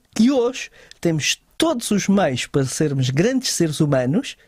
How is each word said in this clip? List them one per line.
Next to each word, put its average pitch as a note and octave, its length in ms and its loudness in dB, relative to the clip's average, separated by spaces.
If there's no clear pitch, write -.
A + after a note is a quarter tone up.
que A3+ 160 4
hoje B3+ 400 -2
temos D#3+ 420 -2
todos D#4 320 -2
os G3+ 160 0
meios F3+ 400 2
para C#3 200 0
sermos C#3 440 -2
grandes A#3 400 0
seres D#3 300 -2
humanos. C#3+ 560 0